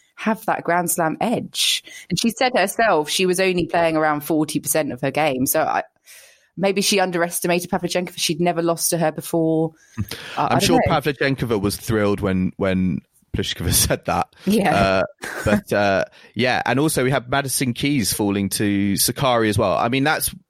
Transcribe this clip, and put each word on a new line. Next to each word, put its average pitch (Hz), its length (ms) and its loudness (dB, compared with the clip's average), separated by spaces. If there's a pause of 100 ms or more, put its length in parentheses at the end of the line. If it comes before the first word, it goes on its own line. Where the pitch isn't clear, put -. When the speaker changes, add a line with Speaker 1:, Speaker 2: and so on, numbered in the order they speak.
(160)
Speaker 1:
have - 300 -4
that 160 180 -2
Grand 175 280 0
Slam 160 300 -2
edge. - 640 -2 (280)
And 180 80 -2
she 233 100 2
said 247 260 0
herself 196 540 2
she 190 160 0
was 180 140 2
only 185 260 2
playing 165 320 0
around 151 240 0
forty 151 380 0
percent 151 320 -2
of 123 100 -10
her 135 100 -2
game. 139 340 0
So 156 160 0
I, - 220 0 (720)
maybe 190 260 0
she 196 180 2
underestimated 175 720 0
Pavlyuchenkova. 180 460 -2
She'd 160 240 -2
never 175 220 0
lost 165 300 0
to 175 60 0
her 160 140 2
before. 160 640 0 (240)
I, 107 60 -2 (340)
Speaker 2:
I'm 143 80 0
Speaker 1:
I - 40 0
don't - 140 2
Speaker 2:
sure 254 220 4
Speaker 1:
know. 170 80 2
Speaker 2:
Pavlyuchenkova 135 680 0
was 101 160 0
thrilled 104 440 0
when, 95 360 0
when 92 420 0 (360)
Pliskova 90 380 -2
<laughs> - 0 -
said - 320 0
that. - 300 -2 (100)
Speaker 1:
Yeah. 202 300 2
Speaker 2:
Uh, 95 520 0 (180)
but, 107 280 0
uh, 98 320 2 (300)
yeah. 120 320 0
And 123 120 0
also 156 240 0
we 127 80 2
had 123 180 -2
Madison 135 440 -2
Keys 139 400 0
falling 101 360 0
to 101 440 0
Sakkari 120 560 2
as 101 80 0
well. 95 180 2
I 110 140 2
mean, 135 140 0
that's, 151 300 -2 (160)